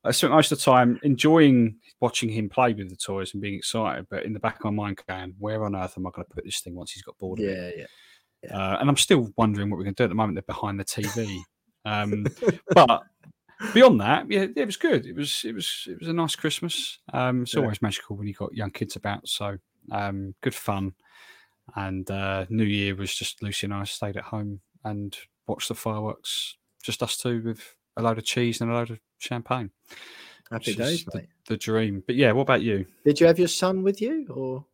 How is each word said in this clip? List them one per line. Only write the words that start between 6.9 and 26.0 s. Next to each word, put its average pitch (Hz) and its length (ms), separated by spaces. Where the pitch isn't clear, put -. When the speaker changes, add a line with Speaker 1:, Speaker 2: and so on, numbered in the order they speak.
Speaker 1:
he's 95 100
got - 140
bored 95 220
of 107 60
it?" 95 120
Speaker 2:
Yeah, 82 60
yeah, - 40
yeah. 101 80
Speaker 1:
Uh, 95 220
and 139 100
I'm 135 60
still 123 400
wondering 104 340
what 104 60
we're 87 80
gonna 98 120
do 123 100
at 101 40
the 95 60
moment. 107 200
They're 95 80
behind 101 360
the 95 60
T - 160
V. 101 420
Um, 104 420
Speaker 2:
<laughs> - 240
Speaker 1:
but 131 300
beyond 233 260
that, 123 320
yeah, 196 140
it 285 100
was 196 120
good. 220 280
It 90 120
was, 143 260
it 113 100
was, - 360
it 87 100
was 160 80
a 165 60
nice 165 240
Christmas. - 640
Um, 127 300
it's 123 120
Speaker 2:
Yeah. 156 60
Speaker 1:
always 113 220
magical 104 340
when 101 100
you've 101 120
got - 160
young 104 180
kids - 240
about, 101 320
so, 101 300
um, 98 480
good 131 160
fun. 98 380
And, 95 340
uh, 98 400
New 110 140
Year 101 320
was 95 180
just - 300
Lucy 101 240
and 104 60
I 101 100
stayed 101 320
at 107 80
home 104 380
and 101 320
watched - 220
the 113 80
fireworks, - 800